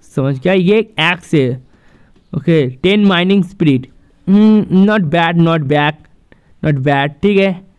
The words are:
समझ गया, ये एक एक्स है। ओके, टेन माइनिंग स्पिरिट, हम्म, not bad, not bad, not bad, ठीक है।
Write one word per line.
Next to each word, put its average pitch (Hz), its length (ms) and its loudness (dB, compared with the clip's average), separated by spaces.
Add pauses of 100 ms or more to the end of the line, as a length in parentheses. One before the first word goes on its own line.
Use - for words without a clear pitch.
(160)
समझ 135 220 -4
गया, 180 140 -2
ये 190 260 2
एक 220 220 -6
एक्स 170 340 -4
है। 127 280 0 (760)
ओके, 147 340 0
टेन 196 340 -2
माइनिंग 185 400 0
स्पिरिट, 143 420 -2 (420)
हम्म, 202 580 4
not 214 140 0
bad, 170 360 -2
not 165 240 2
bad, 147 320 0 (720)
not 151 100 0
bad, 139 340 -2 (140)
ठीक 202 160 2
है। 190 300 -2 (100)